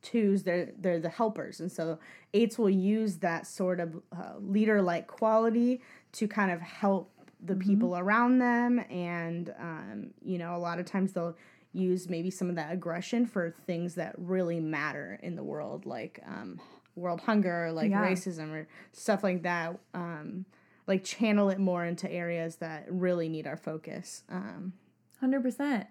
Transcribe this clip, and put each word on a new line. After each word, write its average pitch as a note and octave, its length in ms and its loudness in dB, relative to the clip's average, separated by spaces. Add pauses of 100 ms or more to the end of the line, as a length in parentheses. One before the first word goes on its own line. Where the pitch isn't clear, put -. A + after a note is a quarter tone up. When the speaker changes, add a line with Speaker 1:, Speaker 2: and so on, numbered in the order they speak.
Speaker 1:
twos, G3+ 400 4
they're, F3 360 0
they're F3 220 2
the E3 80 -2
helpers. G#3+ 520 -2
And F3 120 -4
so E3 260 -4 (360)
eights A3 240 4
will A3 120 4
use G3 480 2
that E3 280 -2
sort F3+ 340 -2
of, E3 160 -4 (160)
uh, - 280 -10
leader-like G3+ 680 4
quality A3+ 760 4 (320)
to G#3+ 160 -2
kind G3+ 220 2
of E3+ 100 -2
help G3 500 0 (340)
the F3+ 100 -2
Speaker 2:
Mm-hmm. F#3+ 140 0
Speaker 1:
people G3 300 4
around A#3 400 6
them. A#3+ 400 4 (120)
And, E3+ 680 -4
um, D3+ 520 -10 (140)
you F#3 140 -2
know, E3+ 180 -4
a - 20 -4
lot E3+ 200 -2
of F3+ 80 -4
times F#3+ 260 0
they'll E3+ 240 -4 (360)
use F3+ 360 0
maybe F3 220 -2
some F#3 180 -4
of F3 80 -2
that D#3 160 -4
aggression F#3 540 0
for F3 240 -2 (160)
things E3+ 300 -2
that E3 200 -4
really F3 420 0
matter D3+ 640 -4
in F3 140 -6
the C#3 80 -8
world, C#3+ 420 -8
like, B2 400 -8
um, - 340 -10 (360)
world F3 240 -4
hunger, F3 520 2
like F3+ 180 2
Speaker 2:
Yeah. G3+ 160 4
Speaker 1:
racism F3+ 460 -2
or D#3 140 -8 (260)
stuff G3+ 300 0
like F3+ 200 0
that. F3 360 -2 (140)
Um, F3 540 -8 (400)
like, F#3+ 180 2
channel G#3 460 4
it F#3+ 80 0
more F3+ 260 2
into E3+ 260 -4
areas E3+ 460 -4
that D#3+ 320 -10
really F3+ 400 2
need D#3 180 -4
our C#3+ 120 -6
focus. - 720 -10
Um, F3+ 420 -8 (480)
Speaker 2:
Hundred C4 220 2
percent. B3+ 480 -2